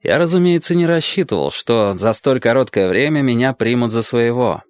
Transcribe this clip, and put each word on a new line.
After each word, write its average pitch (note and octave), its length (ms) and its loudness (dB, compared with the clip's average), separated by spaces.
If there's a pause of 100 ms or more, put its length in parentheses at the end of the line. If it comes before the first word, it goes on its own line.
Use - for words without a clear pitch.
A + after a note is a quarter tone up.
Я, G2+ 180 0
разумеется, F3 560 0
не F3 100 2
рассчитывал, D#3 640 -2
что G#2 460 -2
за G#2+ 160 0
столь C3 260 0
короткое A#2 480 0
время C#3+ 340 0
меня B2+ 320 0
примут A#2+ 380 0
за A2+ 120 -2
своего A#2 680 -2